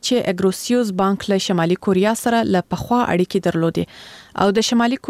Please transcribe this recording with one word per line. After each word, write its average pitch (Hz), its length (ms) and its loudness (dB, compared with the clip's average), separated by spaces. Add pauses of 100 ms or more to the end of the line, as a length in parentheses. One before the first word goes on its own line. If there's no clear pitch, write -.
چې 240 260 0
اګروسیوز 196 580 0 (120)
بانک 190 300 0
له 190 140 0
شمالي 175 300 2 (100)
کوریا 202 360 2
سره 233 260 2
له 180 160 2 (100)
پخوا 240 300 -2
اړیکې 180 420 0
درلودې 165 380 -2 (600)
او 202 120 2
د 220 120 0
شمالي 233 400 0